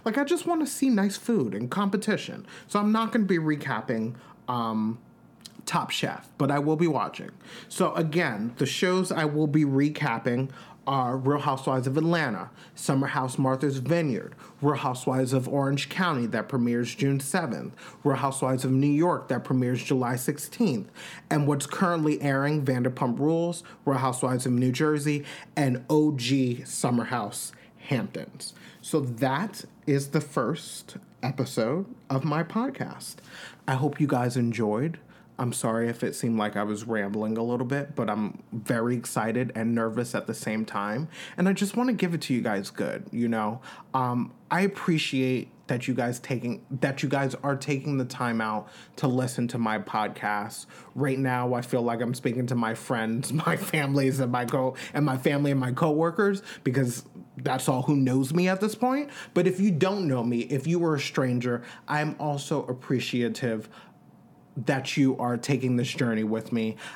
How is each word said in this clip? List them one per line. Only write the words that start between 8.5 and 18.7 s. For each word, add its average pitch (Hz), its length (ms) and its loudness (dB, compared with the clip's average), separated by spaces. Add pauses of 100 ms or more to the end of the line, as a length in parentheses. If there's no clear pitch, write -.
the 139 80 2
shows 185 440 0
I 160 140 0
will 151 240 2
be 151 160 4
recapping 135 880 2 (360)
are 131 300 2
Real 139 240 2
Housewives 131 480 0
of 135 80 0
Atlanta, 156 540 2 (260)
Summer 139 320 2
House 131 300 -2
Martha's 135 400 2
Vineyard, 139 580 0 (260)
Real 143 140 4
Housewives 127 560 0
of 127 160 2
Orange 139 400 2
County 156 380 0
that 107 220 -2
premieres 120 460 0
June 139 240 2
seventh, 131 560 -2 (300)
Real 135 140 4
Housewives 131 460 0
of 131 60 2